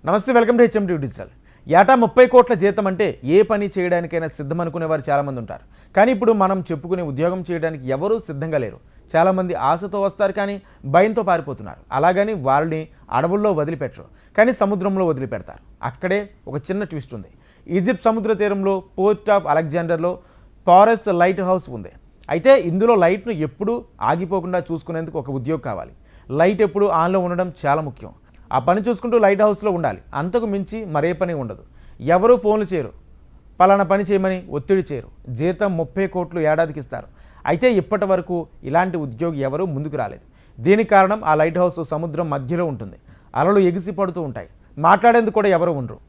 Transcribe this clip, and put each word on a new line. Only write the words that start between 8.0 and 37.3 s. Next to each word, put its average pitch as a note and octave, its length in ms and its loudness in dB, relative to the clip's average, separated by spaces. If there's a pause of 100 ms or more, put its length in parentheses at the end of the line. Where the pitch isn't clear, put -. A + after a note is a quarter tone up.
సిద్ధంగా D#3 380 -6
లేరు. G#2 160 -10 (340)
చాలామంది F#3 400 2 (160)
ఆశతో F#3 360 -2
వస్తారు, G3 340 -2
కానీ G3+ 160 -4 (400)
భయంతో G#3+ 340 4
పారిపోతున్నారు. B2+ 520 -4 (160)
అలాగని F#3 360 2 (140)
వాళ్ళని D#3 340 0 (360)
అడవుల్లో G3+ 420 0
వదిలిపెట్టరు, D3 460 -6 (320)
కానీ - 240 4
సముద్రంలో F#3+ 500 0
వదిలిపెడతారు. C3 520 -8 (260)
అక్కడే F#3 300 -2 (300)
ఒక C#3 100 -6 (100)
చిన్న G3 140 -4 (100)
ట్విస్ట్ C#3 240 -12
ఉంది. F#2+ 140 -16 (460)
ఈజిప్ట్ G3 300 0
సముద్ర A3 340 0
తీరంలో G3 320 0 (240)
Port G#3 380 0
of F#3 180 0
Alexanderలో E3 580 -2 (560)
పారస్ G#3+ 400 6 (140)
లైట్ F#3 200 2 (100)
హౌస్ F#3 160 -2 (100)
ఉంది. F2+ 160 -14 (400)
అయితే G3+ 200 6 (180)
ఇందులో A3 240 4 (100)
లైట్ను F#3+ 300 0 (120)
ఎప్పుడూ A3 280 -4 (360)
ఆగిపోకుండా F3 500 -4 (100)
చూసుకునేందుకు E3 520 -8
ఒక C#3 160 -10
ఉద్యోగి C#3 300 -4
కావాలి. F2 260 -10 (460)
లైట్ G3+ 260 2
ఎప్పుడూ G3+ 220 0 (140)
ఆన్లో F#3 240 0
ఉండడం F3 200 -4 (160)
చాలా D3+ 260 0
ముఖ్యం. - 240 -18 (420)
ఆ C3+ 100 2
పని F#3 220 2
చూసుకుంటూ A#3+ 360 -2
లైట్ G3 200 4
హౌస్లో G3+ 340 0
ఉండాలి. B2 220 -4 (200)
అంతకు A3 320 -2
మించి G3 280 -6 (160)
మరే D3+ 160 0 (100)
పని F3 120 -2 (100)
ఉండదు. G#2 200 -12 (520)
ఎవరూ A3 180 6 (100)
ఫోన్లు G#3+ 280 0
చేయరు, C#3+ 200 -4 (680)
పలానా G3 320 6
పని G3 180 2
చేయమని F#3+ 280 0 (200)
ఒత్తిడి F#3+ 320 0
చేయరు. C3+ 200 -10 (300)
జీతం F#3 400 -2
ముప్పై F#3+ 260 -4 (100)
కోట్లు F3 240 -6 (120)
ఏడాదికి D#3 320 0
ఇస్తారు. - 260 -14 (440)